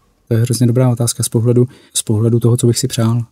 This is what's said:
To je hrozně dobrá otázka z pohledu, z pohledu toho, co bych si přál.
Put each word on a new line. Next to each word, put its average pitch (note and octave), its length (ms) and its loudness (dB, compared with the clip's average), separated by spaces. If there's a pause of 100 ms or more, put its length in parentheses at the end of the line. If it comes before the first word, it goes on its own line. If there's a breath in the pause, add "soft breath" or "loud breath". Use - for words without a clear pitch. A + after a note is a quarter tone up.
(280)
To A#2+ 60 -2
je A2 60 0
hrozně A#2 260 0
dobrá B2 240 2
otázka A#2+ 320 -4
z - 60 -6
pohledu, B2 400 2 (260 loud breath)
z - 80 -4
pohledu A2+ 380 0
toho, A#2+ 160 2
co A#2+ 100 0
bych A#2+ 120 2
si B2+ 100 -6
přál. A#2 440 -2